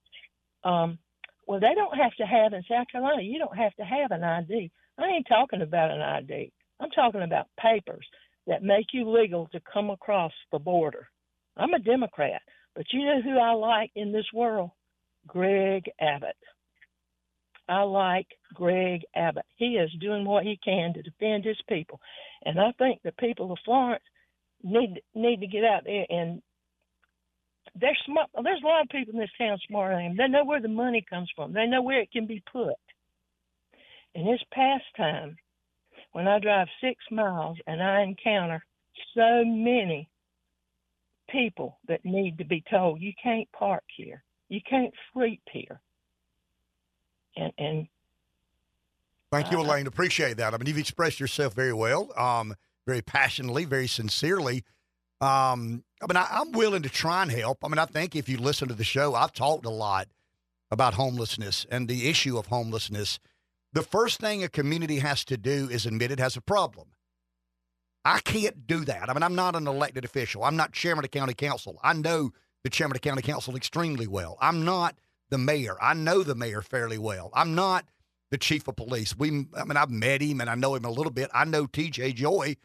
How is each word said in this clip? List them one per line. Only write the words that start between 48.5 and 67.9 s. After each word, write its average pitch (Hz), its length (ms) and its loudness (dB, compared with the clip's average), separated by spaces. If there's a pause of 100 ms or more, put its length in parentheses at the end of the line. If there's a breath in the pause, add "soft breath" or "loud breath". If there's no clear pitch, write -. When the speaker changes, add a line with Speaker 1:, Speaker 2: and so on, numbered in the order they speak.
Speaker 2:
Thank 143 220 0
you, 170 80 2
Speaker 1:
uh, - 20 0
Speaker 2:
Elaine. 147 240 2
Appreciate 139 520 0
that. 110 160 0
I 113 40 -4
mean, 123 80 -4
you've 151 120 -2
expressed 156 420 -2
yourself 135 340 -2
very 127 180 0
well, 123 460 0
um, 117 380 0 (280)
very 127 160 -2
passionately, 135 640 0
very 135 220 0
sincerely. 127 800 -2 (560)
Um, 127 640 2 (180)
I 196 60 -8
mean, 180 80 2
I, 180 140 4
I'm 302 220 -2
willing 214 300 2
to 139 60 -4
try 170 320 0
and 175 100 0
help. 120 320 -2
I 147 60 -6
mean, 156 100 0
I 160 60 4
think 160 320 -4
if 143 100 -2
you 131 120 -2
listen 139 300 0
to 120 60 -6
the 107 100 -2
show, 139 300 2
I've 131 200 2
talked 131 320 0
a 117 40 -4
lot 101 380 -2 (600)
about 113 240 4
homelessness 113 760 -2
and 123 160 -2
the 123 220 -2
issue 135 300 0
of 107 80 -6
homelessness. 110 720 -4 (540)
The 156 80 2
first 226 360 2
thing 208 240 -2
a 175 60 -4
community 151 520 -2
has 139 260 0
to 131 100 -4
do 135 340 -2
is 117 140 -2
admit 117 260 0
it 135 80 -4
has 127 200 0
a - 20 -10
problem. 185 480 -2 (1120)